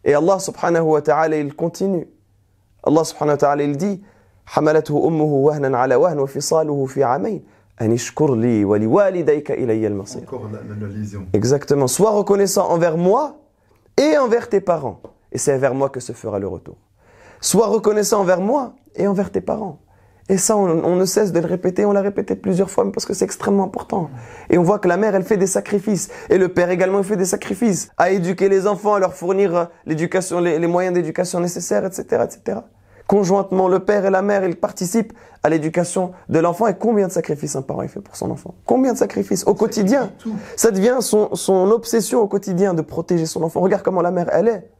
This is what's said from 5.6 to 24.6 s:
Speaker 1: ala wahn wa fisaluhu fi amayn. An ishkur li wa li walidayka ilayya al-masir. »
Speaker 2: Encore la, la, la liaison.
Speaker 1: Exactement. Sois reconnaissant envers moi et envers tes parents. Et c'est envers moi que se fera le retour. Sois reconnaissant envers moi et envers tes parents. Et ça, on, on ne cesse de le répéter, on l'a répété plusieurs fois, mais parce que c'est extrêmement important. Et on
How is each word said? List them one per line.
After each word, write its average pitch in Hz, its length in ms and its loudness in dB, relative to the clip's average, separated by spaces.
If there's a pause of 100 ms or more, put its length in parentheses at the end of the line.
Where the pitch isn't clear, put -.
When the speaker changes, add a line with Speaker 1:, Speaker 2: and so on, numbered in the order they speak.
Speaker 1:
ala 123 240 2
wahn 160 200 2
wa 135 80 0
fisaluhu 147 640 -2
fi 131 140 -2
amayn. 160 380 -2 (380)
An 110 120 0
ishkur 131 440 0
li 113 300 2
wa 104 140 2
li 110 80 0
walidayka 156 680 2
ilayya 110 340 0
al-masir. » 104 340 -6
Speaker 2:
Encore 107 280 -12
la, 107 80 -12
la, 104 220 -14
la 101 120 -10
liaison. 101 400 -10
Speaker 1:
Exactement. 135 540 2
Sois 202 240 2
reconnaissant 202 600 2
envers 165 260 2
moi 214 400 2 (600)
et 294 200 4
envers 233 300 0
tes 196 120 2
parents. 156 400 -4 (320)
Et 123 60 -6
c'est 139 160 0
envers 131 200 0
moi 135 160 0
que 127 100 -10
se - 120 -14
fera 101 260 -6
le 95 100 -4
retour. - 280 -12 (680)
Sois 220 240 2
reconnaissant 208 540 2
envers 180 200 2
moi 233 320 -2 (220)
et 190 120 -2
envers 196 240 -2
tes 190 120 -4
parents. 147 380 -6 (480)
Et 190 100 2
ça, 214 180 2
on, 175 280 2
on 175 100 2
ne 185 100 2
cesse 190 280 0
de 170 80 2
le 160 60 -2
répéter, 180 380 -2
on 202 60 2
l'a 202 100 2
répété 196 360 -4
plusieurs 190 340 0
fois, - 140 0
mais 196 80 -2
parce 208 120 -6
que - 80 -6
c'est 196 120 0
extrêmement 196 400 0
important. 185 440 -6 (400)
Et - 80 4
on 180 60 6